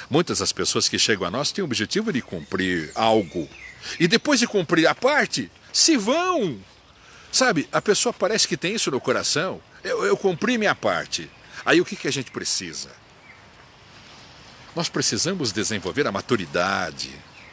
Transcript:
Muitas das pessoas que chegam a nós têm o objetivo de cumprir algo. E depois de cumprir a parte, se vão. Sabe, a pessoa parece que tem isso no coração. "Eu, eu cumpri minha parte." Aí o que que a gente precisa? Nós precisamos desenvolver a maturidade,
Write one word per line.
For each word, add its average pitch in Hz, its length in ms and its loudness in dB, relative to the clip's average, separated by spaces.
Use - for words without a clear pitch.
Muitas 123 300 2
das 95 140 0
pessoas 95 340 2
que 107 100 -2
chegam 95 300 2
a 87 40 -6
nós 131 200 -2
têm 208 100 -4
o 185 40 -2
objetivo 156 480 -2
de 120 80 -2
cumprir 90 720 -4
algo. 107 540 2
E 175 80 4
depois 233 320 2
de 233 80 2
cumprir 165 400 2
a 151 80 2
parte, 240 560 0
se - 260 4
vão. 240 600 0
Sabe, 202 400 2
a 156 100 2
pessoa 208 320 2
parece 202 340 0
que 175 80 -2
tem 180 200 -2
isso 185 160 0
no 127 100 0
coração. 131 580 0
"Eu, 180 220 -2
eu 196 100 2
cumpri 196 420 0
minha 196 180 2
parte." 85 540 -2
Aí 156 160 6
o 175 40 2
que 202 100 -10
que - 120 -6
a 143 40 -2
gente 131 180 -4
precisa? 90 640 -6
Nós 165 140 -2
precisamos 139 640 -2
desenvolver 98 540 -2
a 113 60 -2
maturidade, 90 1000 -2